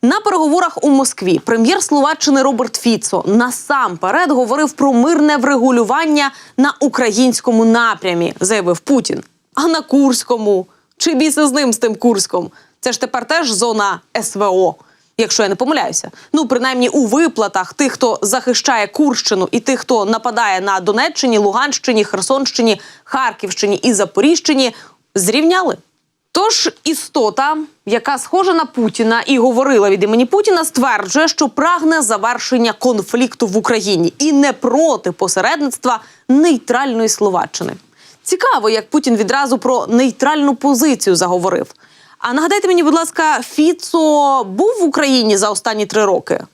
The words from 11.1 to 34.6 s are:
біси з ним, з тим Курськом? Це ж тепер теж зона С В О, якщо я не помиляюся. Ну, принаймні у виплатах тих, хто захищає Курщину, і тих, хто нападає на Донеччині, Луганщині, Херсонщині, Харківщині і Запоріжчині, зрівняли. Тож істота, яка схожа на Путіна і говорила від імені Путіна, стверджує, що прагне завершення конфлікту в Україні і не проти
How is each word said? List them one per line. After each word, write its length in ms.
біси 320
з 60
ним, 200
з 60
тим 160
Курськом? 560
Це 120
ж 80
тепер 240
теж 260
зона 500
С 200
В 140
О, 240
якщо 240
я 60
не 60
помиляюся. 560
Ну, 140
принаймні 420
у 180
виплатах 680
тих, 180
хто 300
захищає 640
Курщину, 640
і 100
тих, 200
хто 240
нападає 560
на 200
Донеччині, 580
Луганщині, 680
Херсонщині, 760
Харківщині 720
і 160
Запоріжчині, 840
зрівняли. 640
Тож 340
істота, 720
яка 320
схожа 340
на 120
Путіна 640
і 120
говорила 520
від 120
імені 240
Путіна, 380
стверджує, 640
що 200
прагне 540
завершення 720
конфлікту 760
в 100
Україні 640
і 140
не 200
проти 600